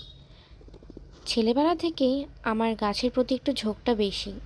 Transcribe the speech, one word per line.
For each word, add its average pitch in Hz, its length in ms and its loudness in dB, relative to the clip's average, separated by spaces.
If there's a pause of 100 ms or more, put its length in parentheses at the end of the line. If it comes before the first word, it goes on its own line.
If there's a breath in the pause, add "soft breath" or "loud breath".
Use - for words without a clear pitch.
(1300 loud breath)
ছেলেবেলা 254 500 4
থেকেই 285 500 0 (180)
আমার 226 320 0
গাছের 214 360 0
প্রতি 254 240 2
একটু 277 160 0
ঝোঁকটা 220 440 -2
বেশি 202 360 -2 (140)